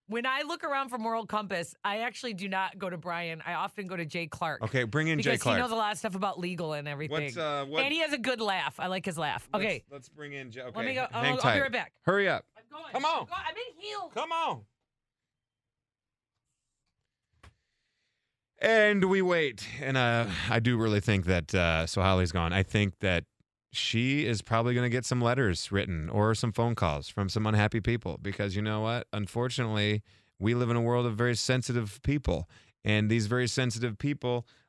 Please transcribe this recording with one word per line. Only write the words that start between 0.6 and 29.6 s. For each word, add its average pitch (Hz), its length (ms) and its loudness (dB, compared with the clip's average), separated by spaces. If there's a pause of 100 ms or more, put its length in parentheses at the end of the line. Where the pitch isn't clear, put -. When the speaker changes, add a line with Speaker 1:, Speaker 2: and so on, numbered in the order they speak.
Speaker 1:
around 277 280 -2
for 247 80 -4
moral 226 280 -2
compass, 196 560 -4
I 202 200 -2
actually 240 320 -6
do 190 140 -6
not 190 300 -2
go 185 100 -6
to 180 80 -6
Brian. 170 480 -6
I 170 100 -6
often 190 340 -6
go 185 80 -6
to 170 80 -4
Jay 165 240 -6
Clark. 156 340 -4
Speaker 2:
Okay, 123 220 0
bring 151 240 0
in 156 120 2
Jay 135 120 2
Speaker 1:
Because 123 100 0
Speaker 2:
Clark. 113 140 4
Speaker 1:
he 156 60 2
knows 240 100 -2
a - 20 -2
lot 214 160 0
of 214 80 -6
stuff 196 160 -4
about 190 240 -2
legal 175 360 -4
and 147 120 -6
everything. 147 380 -4
Speaker 2:
What's, 127 120 -6
uh, 147 300 -2
what 151 160 0
Speaker 1:
And 285 100 0
he 320 100 -2
has 294 100 0
a 294 60 -2
good 240 220 -2
laugh. 185 380 -2
I - 80 -4
like 185 180 -4
his 170 140 -4
laugh. 147 340 -4
Speaker 2:
Let's, 190 120 0
Speaker 1:
Okay. 175 260 -4
Speaker 2:
let's 139 180 -16
bring 143 260 -14
in 131 180 -10
Jay. 127 100 -12
Speaker 1:
Let 123 140 -12
me 226 60 -4
Speaker 2:
Okay, 262 120 -4
Speaker 1:
go. 254 180 -2
I'll, 240 100 -4
Speaker 2:
hang - 100 2
Speaker 1:
I'll 254 60 0
be - 40 0
Speaker 2:
tight. - 200 6
Speaker 1:
right 269 100 0
back. 220 300 -6
Speaker 2:
Hurry 196 260 4
up. 143 160 0 (120)
Speaker 1:
I'm - 140 -20
going. 311 220 -14
Speaker 2:
Come 262 120 -2
on. 311 180 2
Speaker 1:
I'm - 40 -10
go-, - 80 -12
I'm 330 220 -8
in 453 260 -12
heels. 403 320 -10
Speaker 2:
Come 311 160 -6
on. 302 300 -2 (4000)
And 208 460 6
we 190 180 6
wait. 165 440 2 (140)
And, 135 160 0
uh, 117 300 4 (220)
I 113 120 4
do 123 180 4
really 107 220 4
think 98 260 2
that, 87 280 2
uh, 85 320 4
so - 160 -2
Holly's 92 300 4
gone. 87 200 0
I 95 100 2
think 101 380 0
that 90 240 2 (480)
she 131 520 0
is 110 160 0
probably 117 340 0
gonna 123 140 2
get 120 160 0
some 123 160 0
letters 117 500 2
written 82 380 0
or 107 260 4
some 113 180 0
phone 117 220 0
calls 73 340 0
from 98 200 -2
some 107 180 0
unhappy 107 340 4
people 113 420 -2
because 98 340 -4
you 104 60 -2
know 107 180 -2
what? 113 320 -2
Unfortunately, 107 880 0 (360)